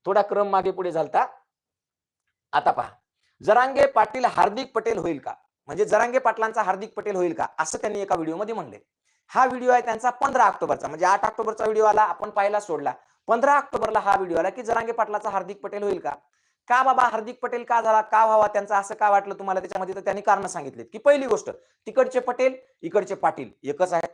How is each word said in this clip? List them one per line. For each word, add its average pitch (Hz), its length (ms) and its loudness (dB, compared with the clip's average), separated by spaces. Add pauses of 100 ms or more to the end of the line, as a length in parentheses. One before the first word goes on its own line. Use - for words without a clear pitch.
थोडा 196 160 4
क्रम 202 280 0
मागे 190 220 2
पुढे 180 200 -4
झालता. 160 340 0 (1300)
आता 151 200 2
पहा, - 180 -4 (540)
"जरांगे 262 420 4
पाटील 247 400 2
हार्दिक 226 500 0
पटेल 220 220 -2
होईल 165 200 -4
का?" - 160 -12 (320)
म्हणजे 170 200 -2
जरांगे 240 340 2
पाटलांचा 220 420 0
हार्दिक 190 320 -4
पटेल 208 220 -6
होईल 180 180 0
का, - 120 -4 (140)
असं 160 180 -4
त्यांनी 208 240 -6
एका 190 140 -2
व्हिडिओमध्ये 170 400 -4
म्हणले. 135 220 -10 (500)
हा - 180 2
व्हिडिओ 254 260 0
आहे 247 100 4
त्यांचा 233 280 -4
पंधरा 247 340 2
ऑक्टोबरचा, 170 440 0
म्हणजे 156 180 -4
आठ 202 200 2
ऑक्टोबरचा 220 380 -4
व्हिडिओ 214 220 2
आला, 214 160 6
आपण 214 280 -2
पाहायला 208 300 0
सोडला. 143 340 -4 (340)
पंधरा 254 300 4
ऑक्टोबरला 220 420 -2
हा 196 160 2
व्हिडिओ 180 220 -2
आला 170 120 0
की 240 140 -8
जरांगे 226 280 -2
पाटलाचा 208 380 -4
हार्दिक 196 320 -6
पटेल 202 220 -8
होईल 202 160 -2
का? 143 120 -6 (560)
का 247 160 4
बाबा 262 200 4
हार्दिक 220 380 -2
पटेल 240 220 -6
का 233 180 0
झाला, 220 200 4
का 220 240 4
व्हावा 214 220 6
त्यांचा, 202 300 -2
असं 196 180 -4
का 208 140 2
वाटलं 196 240 2
तुम्हाला 196 260 -4
त्याच्यामध्ये? 185 360 -6
तर 196 40 -12
त्यांनी 196 220 -4
कारणं 196 260 2
सांगितलीत 139 460 -12
की 214 40 -14
पहिली 285 280 4
गोष्ट, 214 240 -2 (360)
तिकडचे 254 340 0
पटेल, 254 360 0 (260)
इकडचे 190 340 -2
पाटील 139 540 -4
एकच 165 240 -2
आहे. 170 200 -2